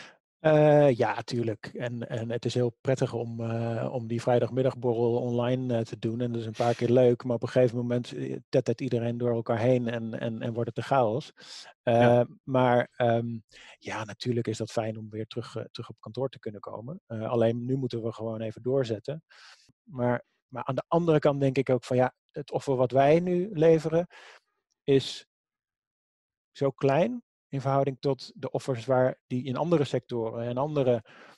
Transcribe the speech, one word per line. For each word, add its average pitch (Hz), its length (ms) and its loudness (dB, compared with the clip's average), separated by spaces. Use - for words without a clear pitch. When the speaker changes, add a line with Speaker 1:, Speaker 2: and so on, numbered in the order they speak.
Speaker 1:
Eh, 151 560 6
ja, 110 260 0
tuurlijk. 113 440 -4
En, 120 440 -8
en 117 220 -6
het 117 140 -4
is 120 80 -2
heel 123 280 0
prettig 131 320 0
om, 117 280 -8
eh, 117 520 -4
om 113 140 -6
die 117 140 -4
vrijdagmiddagborrel 120 1000 0
online, 123 560 -2
eh, 117 40 0
te 113 180 -8
doen. 117 220 -4
En 120 100 -2
dat 117 100 -4
is 110 60 -8
een 113 60 -6
paar 120 220 0
keer 120 140 0
leuk, 123 340 6
maar 123 120 -2
op 117 60 -6
een 123 80 -4
gegeven 127 280 4
moment, 120 360 -2
eh, 135 240 -8
tettert 123 320 0
iedereen 120 360 -2
door 120 160 0
elkaar 117 260 -2
heen 123 280 2
en, 113 320 -6
en, 113 220 -6
en 120 120 -4
wordt 120 160 -4
het - 80 -10
een 120 60 -4
chaos. 127 480 0
Speaker 2:
Ja. 120 360 6
Speaker 1:
Eh, 120 60 2
maar, 127 520 2
ehm, 117 420 0
ja, - 260 -8
natuurlijk 117 440 -4
is 110 100 -4
dat 110 140 -8
fijn 110 260 -4
om 110 120 -12
weer 107 160 -8
terug, - 300 -12
eh, 113 160 -8
terug - 180 -14
op 113 100 -20
kantoor 123 300 -6
te 120 100 -18
kunnen 104 220 -12
komen. 110 460 -12
Eh, 110 220 -8
alleen 117 360 0
nu 127 120 -2
moeten 117 260 -6
we 113 100 -6
gewoon 110 280 -8
even 110 200 -10
doorzetten. 127 640 -2
Maar, 123 400 -2
maar 123 160 -12
aan 131 120 -4
de 135 120 -4
andere 170 320 4
kant 143 220 2
denk 135 160 2
ik 135 120 0
ook 127 140 2
van, 127 140 0
ja, 127 160 2
het - 200 -12
offer 139 240 -2
wat 127 160 0
wij 139 280 6
nu 180 340 -2
leveren 160 540 4
is - 420 2
zo 139 200 -2
klein 170 520 0
in 139 140 -8
verhouding 135 380 0
tot - 360 -4
de 135 160 -10
offers 127 340 -4
waar 127 420 2
die 123 160 -4
in 123 120 -6
andere 147 280 0
sectoren 117 640 -4
en 120 100 -6
andere, 131 460 0